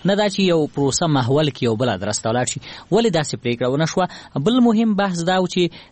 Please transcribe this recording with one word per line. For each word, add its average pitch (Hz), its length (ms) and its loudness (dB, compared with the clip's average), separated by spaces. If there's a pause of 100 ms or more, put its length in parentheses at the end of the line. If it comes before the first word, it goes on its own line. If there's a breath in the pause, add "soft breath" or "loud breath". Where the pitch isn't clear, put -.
نه 190 100 2
دا 208 140 0
چې 202 120 -4
یو 170 260 2
پروسه 143 400 -2
محول 143 420 2
کړي، - 140 -6
یو 117 140 0
بل 123 120 0
ادرس 101 320 -4
ته 113 100 -2
ولاړ 123 200 0
شي. - 100 -8 (320 loud breath)
ولې 226 180 2
داسې 160 240 -2 (100)
پرېکړه 120 240 -2
ونه 139 160 0
شوه؟ 180 240 0 (280 loud breath)
بل 214 240 2
مهم 226 340 4
بحث 185 280 -2
دا 185 160 2
و 185 80 2
چې 180 240 0 (220 loud breath)